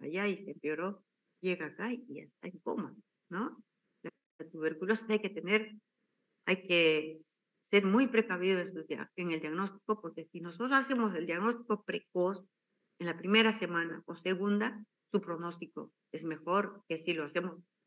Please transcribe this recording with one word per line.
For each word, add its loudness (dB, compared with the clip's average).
allá -2
y 0
se -12
empeoró. -4
Llega -2
acá -6
y -8
ya -12
está -16
en -14
coma, -6
¿no? -6
La, -12
la -14
tuberculosis -2
hay 4
que -4
tener, 0
hay 0
que 4
ser 6
muy 6
precavido 2
en -6
su -8
dia-, -8
en -4
el -2
diagnóstico, -4
porque -10
si -10
nosotros -4
hacemos 4
el -2
diagnóstico 0
precoz -2
en -4
la -2
primera 4
semana -2
o -8
segunda, 0
su 2
pronóstico -8
es -8
mejor 0
que -2
si -2
lo -2
hacemos -4